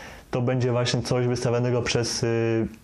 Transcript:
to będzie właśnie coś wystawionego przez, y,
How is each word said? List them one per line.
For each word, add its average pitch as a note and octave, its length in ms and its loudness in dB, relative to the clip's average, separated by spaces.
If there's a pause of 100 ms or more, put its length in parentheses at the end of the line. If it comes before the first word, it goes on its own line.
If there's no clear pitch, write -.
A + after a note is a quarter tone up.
(300)
to B2+ 120 0
będzie B2+ 300 2
właśnie B2 300 0
coś B2 240 0
wystawionego A#2+ 560 0
przez, - 400 -2
y, A2+ 440 2 (180)